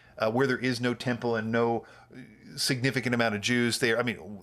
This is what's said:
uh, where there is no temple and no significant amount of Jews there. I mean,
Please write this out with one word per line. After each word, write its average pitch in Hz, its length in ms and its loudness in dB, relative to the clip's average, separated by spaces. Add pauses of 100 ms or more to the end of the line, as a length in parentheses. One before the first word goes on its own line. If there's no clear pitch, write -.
(180)
uh, 110 120 2
where 127 160 2
there 127 120 0
is 120 240 -2
no 123 100 0
temple 120 440 -2
and 110 140 -2
no 117 340 2 (720)
significant 127 580 0
amount 117 200 4
of 104 80 -2
Jews 120 360 2
there. 113 200 2
I 120 40 2
mean, 101 400 -6